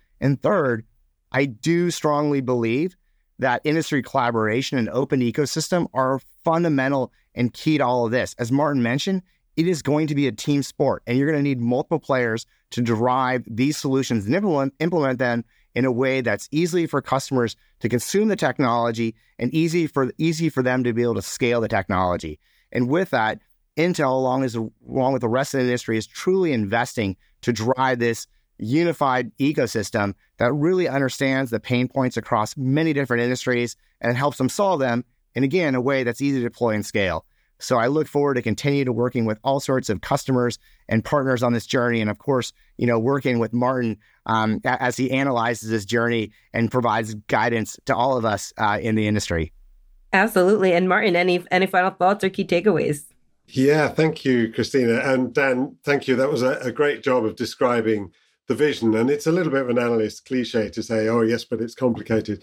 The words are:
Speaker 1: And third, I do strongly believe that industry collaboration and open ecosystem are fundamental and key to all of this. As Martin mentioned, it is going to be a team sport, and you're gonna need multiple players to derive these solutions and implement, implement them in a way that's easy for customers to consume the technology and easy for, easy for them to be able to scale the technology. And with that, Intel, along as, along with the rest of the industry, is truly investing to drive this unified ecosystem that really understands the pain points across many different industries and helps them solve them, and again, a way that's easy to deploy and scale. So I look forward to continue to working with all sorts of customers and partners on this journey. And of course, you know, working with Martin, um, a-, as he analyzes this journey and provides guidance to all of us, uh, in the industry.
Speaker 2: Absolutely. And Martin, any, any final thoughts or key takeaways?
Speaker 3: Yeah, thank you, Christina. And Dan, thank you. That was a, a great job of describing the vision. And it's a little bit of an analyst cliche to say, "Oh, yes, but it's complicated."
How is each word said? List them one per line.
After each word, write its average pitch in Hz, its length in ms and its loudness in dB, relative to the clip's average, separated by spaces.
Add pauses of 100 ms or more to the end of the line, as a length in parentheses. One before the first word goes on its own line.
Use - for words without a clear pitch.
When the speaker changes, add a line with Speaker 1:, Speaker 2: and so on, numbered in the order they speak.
(200)
Speaker 1:
And 135 220 0
third, 135 420 0 (480)
I 139 140 2
do 170 440 0
strongly 147 500 0
believe 123 560 0 (420)
that 123 260 0
industry 151 380 0
collaboration 120 720 0
and 117 140 0
open 135 300 0
ecosystem 151 720 -2
are 131 260 0 (240)
fundamental 143 680 0 (220)
and 120 200 -2
key 151 240 0
to 139 60 2
all 123 200 2
of 113 80 0
this. 117 260 -2
As 120 140 -2
Martin 143 300 2
mentioned, 143 400 0 (340)
it 165 100 2
is 175 140 0
going 151 280 0
to 151 60 -4
be 143 120 0
a 120 60 0
team 143 300 0
sport, 131 440 -2
and 120 100 0
you're 139 140 2
gonna 147 120 0
need 139 180 0
multiple 123 380 0
players 120 460 -2 (280)
to 123 100 -2
derive 123 640 0
these 127 320 -2
solutions 127 480 0
and 120 80 0
implement, 160 460 0
implement 156 380 0
them 120 260 0 (300)
in 120 100 2
a 131 80 2
way 131 280 2
that's 113 300 -2
easy 170 360 0
for 147 140 -2
customers 131 560 0 (220)
to 117 100 -4
consume 190 400 0
the 196 80 0
technology 120 800 0 (240)
and 120 160 -4
easy 165 320 2
for, 131 320 -2
easy 160 300 0
for 135 140 0
them 127 220 0
to 120 80 0
be 117 100 0
able 117 120 2
to 104 80 -2
scale 120 380 0
the 110 80 -2
technology. 92 680 -2 (340)
And 123 160 0
with 175 220 0
that, 110 300 0 (360)
Intel, 160 360 2
along 131 320 0
as, 117 100 -4
along 123 580 -2
with 123 100 0
the 120 60 0
rest 131 260 0
of 139 40 0
the 127 60 2
industry, 120 320 0
is 110 100 -4
truly 185 460 0
investing 110 640 -2 (260)
to 123 100 0
drive 127 460 0
this 117 280 -2 (320)
unified 131 800 0
ecosystem 113 760 0 (240)
that 120 140 2
really 165 360 0
understands 135 640 -2
the 113 100 -2
pain 127 280 0
points 127 280 -2
across 110 400 -2
many 147 360 0
different 127 300 0
industries 120 540 -2 (240)
and 120 160 0
helps 143 220 -2
them 131 100 2
solve 190 320 0
them, 123 240 0 (300)
and 127 100 0
again, 147 300 0
a 127 60 0
way 131 220 0
that's 120 180 -4
easy 139 180 0
to 120 60 -2
deploy 117 300 -2
and 104 100 -2
scale. 92 400 -2 (340)
So - 180 -2
I 117 100 2
look 147 220 0
forward 143 260 0
to 123 80 0
continue 139 420 0
to 127 80 0
working 120 320 0
with 107 200 -2
all 139 160 0
sorts 131 280 -2
of 98 120 -4
customers 123 580 0 (300)
and 110 160 0
partners 131 380 0
on 123 100 2
this 117 140 -2
journey. 120 340 0
And 107 100 0
of 101 80 -6
course, 131 360 -2 (240)
you 123 80 0
know, 117 120 2
working 131 400 0
with 110 140 -2
Martin, 123 460 -2 (260)
um, 110 400 0
a-, 123 180 -2
as 127 140 -2
he 131 140 0
analyzes 120 580 -2
this 110 160 -2
journey 117 480 0 (220)
and 113 160 0
provides 113 440 0 (140)
guidance 117 560 0
to 131 100 0
all 127 220 2
of 113 80 -2
us, 107 320 -2
uh, 107 240 0
in 110 140 0
the 107 120 2
industry. 90 460 -2 (600)
Speaker 2:
Absolutely. 190 600 4
And 180 160 2
Martin, 180 280 2
any, 180 340 2
any 185 160 2
final 185 240 2
thoughts 190 340 2
or 190 60 0
key 190 160 -4
takeaways? 170 580 0 (420)
Speaker 3:
Yeah, 143 420 4
thank 156 360 0
you, 120 280 2
Christina. 117 480 0
And 131 340 0
Dan, 135 500 0
thank 143 240 0
you. 131 80 4
That 135 140 2
was 143 120 0
a, 127 180 2
a 123 120 -4
great 143 300 0
job 127 240 2
of 104 100 -4
describing 110 760 0 (340)
the 127 80 0
vision. 117 400 2
And 117 160 2
it's 147 160 0
a 160 60 2
little 170 200 0
bit 135 100 0
of 123 60 -4
an 123 100 0
analyst 117 460 0
cliche 117 460 -2
to 113 120 -8
say, 110 260 -2
"Oh, 117 120 2
yes, 113 240 2
but 113 160 -6
it's 113 140 -6
complicated." 107 680 -2